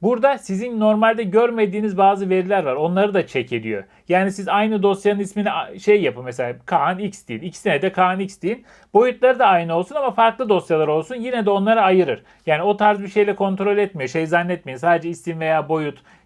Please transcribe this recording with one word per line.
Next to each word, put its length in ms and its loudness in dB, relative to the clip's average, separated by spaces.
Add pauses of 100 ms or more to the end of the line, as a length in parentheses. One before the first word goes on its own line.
Burada 360 0
sizin 420 -6
normalde 420 2
görmediğiniz 760 0
bazı 320 4
veriler 340 0
var. 100 0
Onları 400 0
da 120 0
check 260 -6
ediyor. 320 -4 (240)
Yani 240 2
siz 160 -10
aynı 340 0
dosyanın 380 0
ismini 300 -4
a-, 280 -8
şey 240 4
yapın 220 -4
mesela 320 -6 (100)
Kaan 320 0
X 300 -10
deyin. 120 -8
İkisine 420 -4
de 100 0
Kaan 280 0
X 220 -10
deyin. 220 -6 (300)
Boyutları 440 4
da 80 4
aynı 280 2
olsun 200 -2
ama 160 -2
farklı 380 0
dosyalar 400 2
olsun. 260 -2
Yine 320 -4
de 40 2
onları 320 2
ayırır. 400 2 (240)
Yani 160 0
o 140 0
tarz 260 2
bir 60 -10
şeyle 260 0
kontrol 440 -2
etmiyor. 300 -2
Şey 180 -4
zannetmeyin. 520 -2
Sadece 300 0
isim 320 -8
veya 280 0
boyut 300 -4 (280)